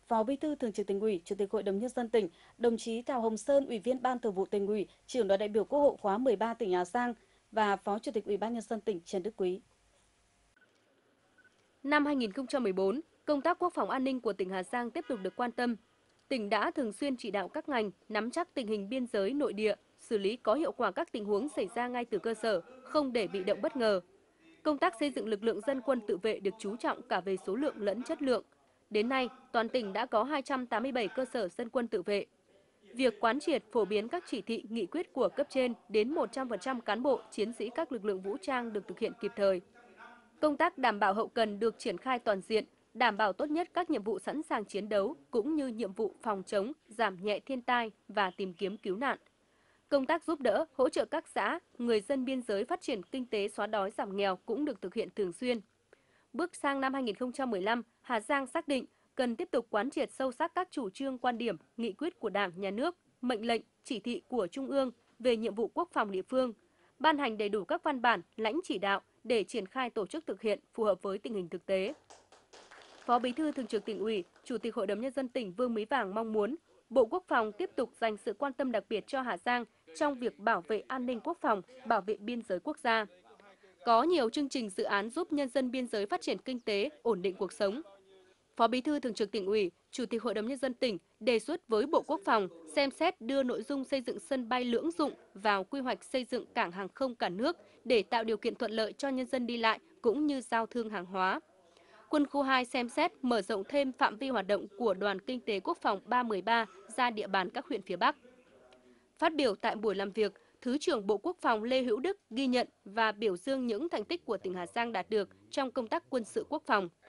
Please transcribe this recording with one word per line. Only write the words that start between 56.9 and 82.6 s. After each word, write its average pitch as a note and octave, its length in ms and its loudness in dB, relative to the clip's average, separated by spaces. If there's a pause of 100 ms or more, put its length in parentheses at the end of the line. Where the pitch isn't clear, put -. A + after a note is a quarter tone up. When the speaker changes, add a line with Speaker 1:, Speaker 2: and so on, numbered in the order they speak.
Speaker 2:
hai C4+ 100 -2
nghìn G#3 120 -2
không B3+ 160 -4
trăm B3+ 200 -4
mười F#3+ 100 0
lăm, A3+ 200 2 (200)
Hà A#3+ 180 -2
Giang C4+ 280 0
xác E4 200 -4
định C4+ 180 0 (300)
cần B3 200 0
tiếp F4 160 -6
tục A#3+ 180 0
quán A3 200 0
triệt D#4 220 -2
sâu C4 200 -2
sắc D#4+ 240 -2
các F4+ 160 0
chủ C4+ 180 -4
trương, C4+ 280 -6
quan B3 200 0
điểm, G#3+ 200 -2 (200)
nghị A3+ 160 -4
quyết D#4+ 260 -6
của A3 100 -4
Đảng, F#3+ 260 0
Nhà F#3+ 160 -4
nước, C4+ 260 -2 (240)
mệnh A#3 260 -2
lệnh, A#3 140 2 (220)
chỉ A#3 160 -4
thị A#3+ 280 -4
của G#3+ 200 0
Trung C4+ 200 -6
ương C4 240 0 (280)
về A#3+ 180 4
nhiệm A3 180 -4
vụ G#3+ 180 0
quốc F4 200 0
phòng A3+ 180 0
địa F#3 100 -2
phương, B3+ 320 0 (460)
ban D#4 180 6
hành A#3+ 200 -2
đầy G#3 120 -2
đủ G3+ 140 0
các E4+ 200 -2
văn C#4 180 0
bản, A3+ 200 4 (140)
lãnh A3+ 280 0
chỉ B3+ 140 -2
đạo G3 240 0 (220)
để A3 200 2
triển G#3 220 -4
khai B3+ 240 -4
tổ G#3 160 -4
chức D#4+ 200 -8
thực G#3 160 -6
hiện G#3 180 0 (140)
phù A#3 100 -2
hợp G3 180 2
với G3 160 -4
tình - 160 -8
hình F3+ 160 -4
thực F3+ 160 -10
tế. G3 280 0 (1120)
Phó B3 140 4
Bí B3 120 0
thư D4+ 200 -2
Thường C4 160 -6
trực G#3+ 180 -2
Tỉnh G3+ 140 -4
ủy, G3+ 240 -2 (200)
Chủ B3 140 -6
tịch G#3+ 180 -4
Hội G3+ 120 0
đồng G#3 140 -2
Nhân C4 120 -4
dân C4 140 -2
tỉnh A#3 260 -6
Vương A#3+ 200 0
Mỹ A3 120 -2
Vàng G#3+ 300 0
mong A3+ 180 -2
muốn G#3+ 220 2 (340)
Bộ A3+ 160 6
Quốc D#4 220 -4
phòng A3+ 240 2
tiếp F4+ 240 -6
tục A#3+ 140 -2 (100)
dành A3 180 0
sự G#3+ 160 -6
quan C#4 200 -4
tâm C4 180 -2
đặc G#3+ 180 0
biệt G3+ 180 -2
cho C4+ 140 -2
Hà A3+ 160 -2
Giang B3 280 0 (320)
trong D4 220 0
việc A#3+ 200 -4
bảo G#3 220 2
vệ G3+ 260 -2
an B3+ 180 -4
ninh B3 180 -2
quốc E4+ 180 -2
phòng, A3 200 2 (240)
bảo A3 160 2
vệ G3 160 -2
biên A#3 240 -6
giới F#3 180 -2
quốc D4+ 180 -6